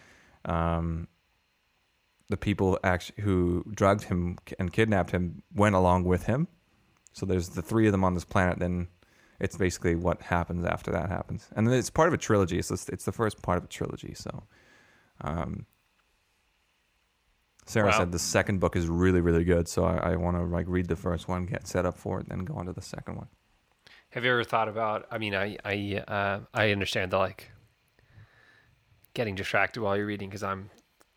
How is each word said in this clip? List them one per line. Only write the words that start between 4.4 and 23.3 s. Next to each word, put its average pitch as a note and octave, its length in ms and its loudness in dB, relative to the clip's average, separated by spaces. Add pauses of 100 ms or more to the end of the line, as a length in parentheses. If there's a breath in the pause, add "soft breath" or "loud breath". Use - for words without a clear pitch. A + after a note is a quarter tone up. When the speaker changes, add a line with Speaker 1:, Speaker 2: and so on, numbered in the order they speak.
Speaker 1:
k-, - 140 -12
and F2+ 140 -2
kidnapped G#2 400 2
him F2+ 320 -2 (100)
went G2+ 220 4
along F#2 260 6
with F2+ 220 2
him. C#3 240 0 (640)
So - 120 -6
there's F#2 260 0
the F2 120 -4
three A2 240 4
of G#2 60 6
them F#2+ 100 4
on F2+ 120 2
this F2 100 -4
planet. F#2 340 0
Then F2+ 300 -2 (500 soft breath)
it's - 180 -4
basically F2+ 380 0
what E2+ 260 0
happens F2 460 -2
after E2 240 -4
that F#2 180 -2
happens, - 460 -8
and A2 120 2
then B2 120 4
it's G#2+ 120 -2
part D#3+ 180 4
of D3+ 60 2
a - 40 -2
trilogy. F#2 400 2
It's F#2+ 100 -4
the, - 240 -6
it's F#2 120 -12
the G2 80 -4
first A2 280 -4
part F2+ 160 0
of F2 80 -4
a - 40 -18
trilogy. - 460 -8
So, - 280 -12 (800 soft breath)
um, - 460 -6 (2000)
Sarah G#2+ 200 2
Speaker 2:
Wow. G#2+ 120 6
Speaker 1:
said F2+ 120 2
the F2 80 -2
second G2 400 2
book F2 160 2
is E2+ 140 2
really, F2 320 4
really E2+ 240 4
good. E2+ 240 2
So - 160 0
I, E2+ 280 0
I E2+ 40 0
wanna, F2 280 0
like, E2+ 240 -2
read F2+ 200 0
the E2+ 80 0
first F2 320 -4
one, F2+ 180 -2
get - 220 -8
set F2+ 180 0
up F2+ 100 -2
for F#2+ 220 -6
it, - 100 -10
then F#2+ 120 -6
go F#2 140 -8
on F#2 120 -8
to F2+ 60 -8
the - 100 -10
second - 340 -12
one. - 120 -12 (840 loud breath)